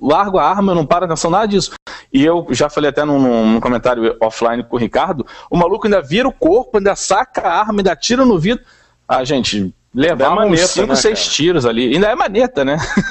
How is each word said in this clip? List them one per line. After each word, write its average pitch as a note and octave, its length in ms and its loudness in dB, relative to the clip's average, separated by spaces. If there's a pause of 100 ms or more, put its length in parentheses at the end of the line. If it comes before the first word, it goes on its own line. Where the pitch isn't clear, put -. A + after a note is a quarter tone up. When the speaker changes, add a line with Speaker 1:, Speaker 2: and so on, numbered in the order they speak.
Speaker 1:
largo F#3+ 360 0
a D3 60 2
arma, F#3+ 280 2
eu - 20 0
não E3 100 0
paro E3+ 200 0
atenção, E3 260 -2
nada G3+ 160 0
disso. G3 240 0 (420)
E C3+ 120 2
eu E3+ 260 2
já C3+ 180 0
falei D3 220 -2
até D3 140 0
num, C#3+ 160 2
num, A#2 320 2
num A2+ 80 2
comentário A#2+ 600 0
offline A#2 440 -2
com - 100 -10
o B2 40 0
Ricardo: C3 460 -2 (240)
o - 80 -2
maluco F#3 300 0
ainda G3+ 160 2
vira F3 240 -2
o C4 60 -2
corpo, B3+ 460 0
ainda G3 180 0
saca - 460 -2
a F3+ 180 0
arma, G#3+ 180 -2
ainda F#3 140 2
atira B3 320 0
no A#3+ 120 4
vidro. G3 280 -2 (420)
Ah, C3 160 0
gente, B2+ 340 -2
Speaker 2:
Ainda F#2+ 160 -4 (220)
é A#2+ 60 -2 (100)
Speaker 1:
levava C#3+ 300 0
uns A3 60 2
Speaker 2:
maneta, F3+ 200 2
Speaker 1:
cinco, F3+ 220 -2
Speaker 2:
né, C3+ 80 0
Speaker 1:
seis G#3 240 0
Speaker 2:
cara? - 100 -4
Speaker 1:
tiros D#3+ 360 0
ali. A#2 280 0
Ainda G3 140 2
é A3+ 80 0
maneta, A#3+ 480 0
né? C#3 120 -2 (340)